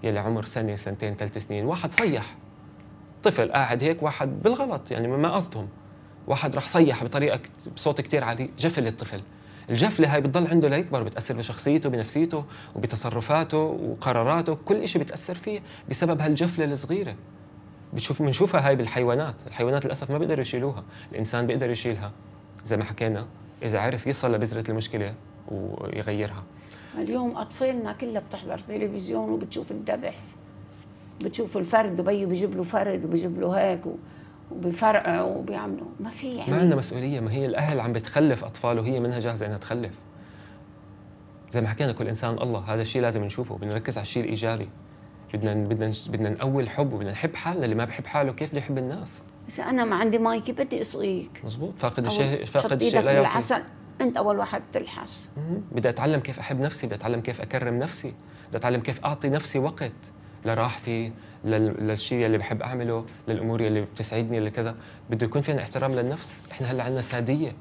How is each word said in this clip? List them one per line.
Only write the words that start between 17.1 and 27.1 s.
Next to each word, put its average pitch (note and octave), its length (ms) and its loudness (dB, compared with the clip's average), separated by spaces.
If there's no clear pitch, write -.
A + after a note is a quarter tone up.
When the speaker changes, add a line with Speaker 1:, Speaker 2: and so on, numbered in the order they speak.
Speaker 1:
بتشوف، - 280 -2
بنشوفها C#3+ 460 6
هاي C#3 80 8
بالحيوانات، B2 600 2
الحيوانات C3 380 0
للأسف C3+ 260 -2
ما C#3+ 60 0
بيقدروا D#3 240 0
يشيلوها، B2 420 -2
الإنسان A#2+ 360 0
بيقدر A#2+ 220 2
يشيلها A2 420 -2
زي G#2+ 120 0
ما G#2+ 60 2
حكينا A2 440 -2
إذا A2 160 2
عرف A#2 280 0
يصل C3 280 2
لبذرة A2 360 -2
المشكلة G#2+ 420 -2
ويغيرها. G2+ 960 -4
Speaker 2:
اليوم B3 400 -2